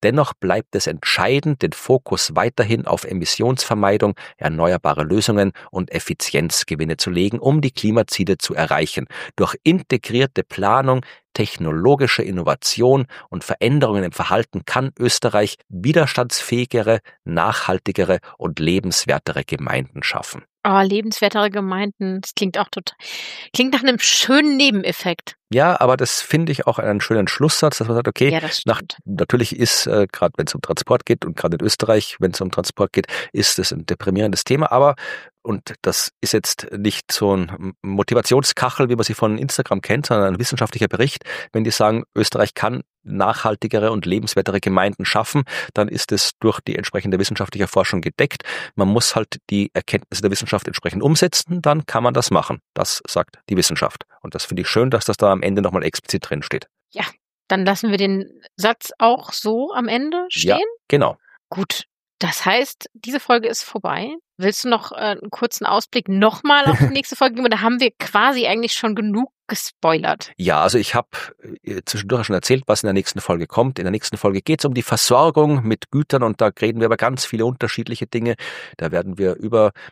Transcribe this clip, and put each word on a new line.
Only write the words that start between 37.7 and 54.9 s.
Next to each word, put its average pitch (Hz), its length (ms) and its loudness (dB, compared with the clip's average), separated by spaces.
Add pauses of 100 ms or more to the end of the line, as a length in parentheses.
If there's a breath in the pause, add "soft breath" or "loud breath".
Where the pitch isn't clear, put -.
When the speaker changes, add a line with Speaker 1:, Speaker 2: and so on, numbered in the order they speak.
Speaker 1:
Motivationskachel, 120 1040 2
wie 120 80 0
man 117 80 2
sie 104 120 -2
von 107 240 2
Instagram 127 420 -2
kennt, 131 240 -2
sondern 98 300 2
ein 92 40 -2
wissenschaftlicher 117 480 0
Bericht, 113 360 -2 (300 loud breath)
wenn 113 100 0
die 110 80 -2
sagen, 113 320 2 (120)
Österreich 110 380 0
kann 123 300 -4 (200)
nachhaltigere 107 880 0
und 104 140 -2
lebenswertere 98 540 0
Gemeinden 95 460 0
schaffen, 113 380 0 (300 loud breath)
dann 107 140 2
ist - 240 -6
es - 280 0
durch 110 220 2
die - 140 -6
entsprechende 95 420 -2
wissenschaftliche 98 500 -2
Forschung 95 320 0
gedeckt. - 440 -2 (320 loud breath)
Man 98 140 4
muss 113 260 2
halt 110 220 -2 (120)
die 101 240 2
Erkenntnisse - 480 -4
der 107 80 2
Wissenschaft 98 380 -2
entsprechend 85 340 -6
umsetzen, 160 640 2
dann 151 240 2
kann 117 160 0
man 120 100 2
das 127 160 0
machen. - 300 0 (160)
Das - 320 -2
sagt - 320 -4 (100)
die 101 80 -2
Wissenschaft. - 480 -2 (160 soft breath)
Und - 140 -12
das - 100 -8
finde 92 160 -6
ich 87 60 -6
schön, 123 240 2